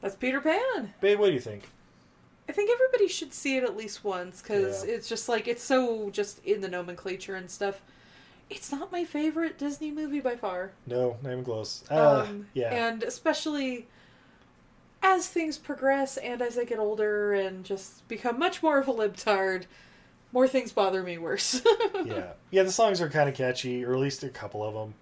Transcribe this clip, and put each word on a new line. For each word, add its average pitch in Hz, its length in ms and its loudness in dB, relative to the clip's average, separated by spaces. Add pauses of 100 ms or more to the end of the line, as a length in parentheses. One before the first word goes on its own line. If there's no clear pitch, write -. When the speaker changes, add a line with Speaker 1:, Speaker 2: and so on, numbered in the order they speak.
Speaker 1:
That's 196 160 -6
Peter 262 240 0
Pan. 359 600 0
Speaker 2:
Babe, 202 180 6
what 208 100 6
do 185 40 4
you 127 80 0
think? 104 300 -12 (800)
Speaker 1:
I - 40 -8
think 415 180 0
everybody 480 380 4
should - 240 -6
see 269 240 -2
it 254 80 0
at 208 120 -2
least 214 280 -10
once, 185 380 -6
'cause 196 420 0
Speaker 2:
Yeah. 208 100 -2
Speaker 1:
it's 233 140 -8
just, 226 200 -4
like, 220 180 0
it's 240 160 -4
so 233 480 2
just 202 340 -6
in 202 160 2
the 190 80 -6
nomenclature 180 680 -8
and 180 140 -12
stuff. 196 300 -4 (680)
It's - 240 -10
not 302 180 -6
my 349 140 -2
favorite 311 540 -2
Disney 294 340 -6
movie 294 280 -4
by 240 160 -2
far. 190 360 -4 (140)
Speaker 2:
No, 123 360 0
not 135 100 -6
even 127 120 -4
close. 110 460 -6
Uh, 143 380 6
Speaker 1:
Um, 202 240 -10
Speaker 2:
yeah. 117 220 -2
Speaker 1:
and 226 300 -2
especially 285 840 -2 (1160)
as 370 260 4
things 320 280 -4
progress 269 640 0
and 240 240 -4
as 240 160 -2
I 240 60 0
get 233 140 -4
older 208 540 0
and 190 320 -2
just - 440 -8
become 233 300 -4
much 359 240 0
more 311 160 6
of 269 100 2
a 262 40 2
libtard, 190 720 0 (680)
more 254 160 6
things 254 240 0
bother 190 300 2
me 175 160 -6
worse. 190 480 -2
<laughs> 453 60 10 (320)
Speaker 2:
Yeah. 180 280 -6 (180)
Yeah, 190 140 6
the 185 80 -2
songs 196 280 4
are 165 80 0
kinda 147 240 4
catchy, 127 520 -2
or 123 100 0
at 131 60 2
least 139 240 -2
a 135 60 -6
couple 107 360 -8
of 107 80 -6
'em, 110 280 -8